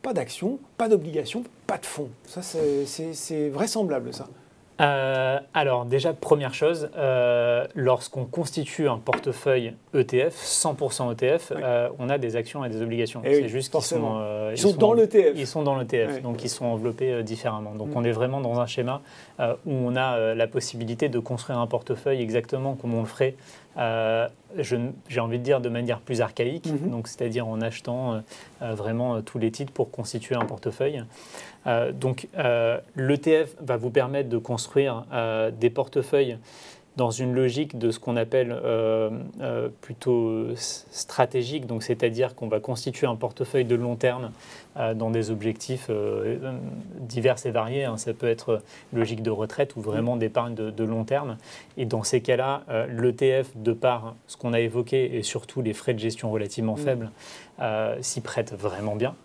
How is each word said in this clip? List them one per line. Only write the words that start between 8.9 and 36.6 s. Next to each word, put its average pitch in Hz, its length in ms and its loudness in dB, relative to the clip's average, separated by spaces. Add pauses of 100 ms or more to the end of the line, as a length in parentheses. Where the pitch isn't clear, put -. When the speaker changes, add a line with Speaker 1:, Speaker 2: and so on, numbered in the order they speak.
Speaker 2:
portefeuille 123 760 0 (200)
E 135 80 6
T 123 280 2
F, 165 40 -16
cent - 400 0
pour 131 180 -2
cent 123 200 -2
E - 20 -4
T 127 240 2
F, - 160 -6
Speaker 1:
Oui. 147 80 -4
Speaker 2:
euh, 123 260 2 (100)
on 127 100 -4
a 143 100 2
des 120 180 -2
actions 120 280 -4
et 123 60 -4
des 110 120 -4
obligations. 117 400 -2
Speaker 1:
Eh 123 60 -2
oui, 139 140 8
Speaker 2:
C'est 120 60 0
juste 131 200 -2
qu'ils - 40 -6
Speaker 1:
forcément. - 420 0
Speaker 2:
sont, 110 80 -2
euh, 107 280 -2
Speaker 1:
Ils 110 40 -4
Speaker 2:
ils 123 60 -4
Speaker 1:
sont 196 100 8
Speaker 2:
sont 170 80 0
Speaker 1:
dans 214 100 8
Speaker 2:
en-, 226 60 8
Speaker 1:
l'E 226 120 8
T 214 180 8
F. 226 120 8
Speaker 2:
ils 143 100 -2
sont 156 160 -2
dans 139 140 2
l'E 131 80 -2
T 113 240 2
F, - 60 -2
Speaker 1:
Oui. 131 80 -6
Speaker 2:
donc 120 200 -4
ils 123 60 -4
sont - 160 -6
enveloppés, 117 480 0
euh, 120 100 0
différemment. 107 520 -4
Donc 107 160 -6
Speaker 1:
Mm. 147 60 -4
Speaker 2:
on 120 80 0
est 117 80 4
vraiment 127 280 0
dans 120 200 0
un 120 60 2
schéma, 127 360 -2 (380)
euh, 120 140 2 (120)
où 156 60 -2
on 127 220 0
a, 127 220 2
euh, 113 180 2
la 113 140 2
possibilité 120 600 -2
de 120 100 0
construire 120 400 -4
un 120 80 0
portefeuille 123 560 -2
exactement 120 520 -2
comme 120 200 -4
on 117 60 2
le 113 60 -2
ferait, 131 300 0 (420)
euh, 113 480 2 (320)
je 127 180 0
n-, 120 160 -2 (160)
j'ai 123 120 0
envie 117 180 -2
de 123 60 -6
dire 131 160 4
de 123 100 -2
manière 120 300 -2
plus 120 200 -2
archaïque, 127 460 0
Speaker 1:
Mhm. 147 240 -2
Speaker 2:
donc 117 180 -4
c'est-à-dire 120 380 -2
en 110 140 -4
achetant, 120 540 -2
euh, 110 40 -4 (440)
euh, 113 120 -4
vraiment, 113 420 0
euh, 110 40 0
tous 110 180 -8
les 113 120 2
titres 135 220 -8
pour - 180 0
constituer - 440 -6
un 117 100 0
portefeuille. 117 600 -2 (640)
Euh, 117 240 2
donc, 131 340 -2 (100)
euh, 120 420 2 (180)
l'E 135 200 2
T 156 280 4
F 147 160 -6
va 131 160 -2
vous 117 140 -2
permettre 135 380 2
de 117 80 0
construire, 120 760 0
euh, 113 400 0
des 117 180 4
portefeuilles 127 640 2 (600)